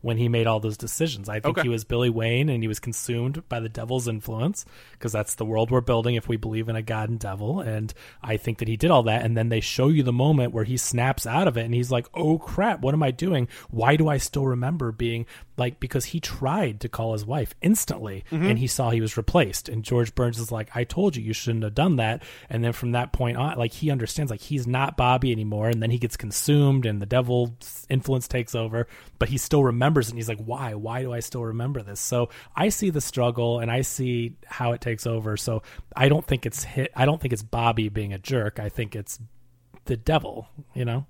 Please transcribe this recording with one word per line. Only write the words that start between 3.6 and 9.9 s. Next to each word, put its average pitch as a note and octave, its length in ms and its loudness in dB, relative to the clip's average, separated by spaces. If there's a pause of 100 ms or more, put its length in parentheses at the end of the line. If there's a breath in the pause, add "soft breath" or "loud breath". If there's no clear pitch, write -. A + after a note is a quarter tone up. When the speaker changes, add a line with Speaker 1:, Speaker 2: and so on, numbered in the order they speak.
Speaker 1:
the A2+ 100 -6
devil's A#2 360 -4
influence, A#2 600 -4 (320 loud breath)
'cause A2 140 -6
that's G#2+ 240 -2
the A2 100 -4
world A2 240 2
we're B2+ 100 6
building A#2 360 2
if - 120 -4
we A#2 80 0
believe A2 320 -4
in A2+ 80 -2
a A2 60 -4
god A2 260 -4
and A2+ 100 -4
devil. G#2+ 420 -4
And G#2+ 340 -4 (280 loud breath)
I A2 140 -2
think A2 220 -4
that A2 100 -2
he A2+ 80 0
did E3 140 4
all C3 140 8
that, A2+ 200 2
and A2+ 140 2
then A2+ 100 2
they A2+ 120 2
show - 280 2
you D3+ 140 6